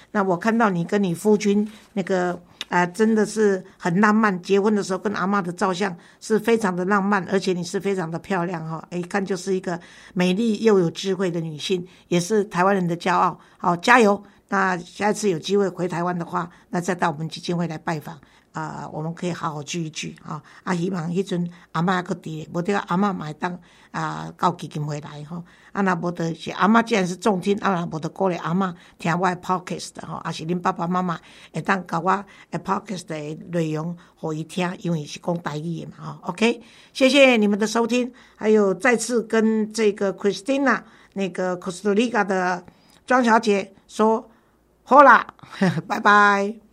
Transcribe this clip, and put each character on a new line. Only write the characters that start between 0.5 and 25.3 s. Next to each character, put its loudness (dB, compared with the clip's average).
到 4
你 0
跟 0
你 0
夫 4
君 2
那 -2
个， 0
啊， 2
真 2
的 4
是 0
很 0
浪 6
漫， 2
结 2
婚 2
的 0
时 -6
候 -2
跟 -4
阿 -4
嬷 0
的 -6
照 -2
相 -4
是 0
非 2
常 0
的 -2
浪 2
漫， 0
而 2
且 0
你 -2
是 -6
非 -2
常 -4
的 -6
漂 -2
亮 -6
哈， -10
一 -4
看 -2
就 -2
是 -2
一 -2
个 -6
美 2
丽 0
又 6
有 2
智 -4
慧 -2
的 -4
女 -8
性， -4
也 2
是 2
台 0
湾 4
人 0
的 -2
骄 0
傲。 0
好， 0
加 6
油！ 4
那 -2
下 -4
一 -2
次 -2
有 0
机 -2
会 2
回 -4
台 -4
湾 -2
的 -6
话， -6
那 -2
再 -2
到 0
我 -4
们 -8
基 -12
金 -4
会 -2
来 -10
拜 -6
访。 -16
啊， -10
我 -8
们 -6
可 -8
以 -4
好 -6
好 -10
聚 -6
一 -8
聚 -12
啊！ -12
啊， -4
希 -2
望 -4
迄 0
阵 -4
阿 0
嬷 2
还 0
搁 -6
伫， -10
无 -2
得 -2
阿 -4
嬷 2
嘛 -8
会 -10
当 -8
啊 -6
到 2
基 -12
金 -8
会 -6
来 -14
吼。 -12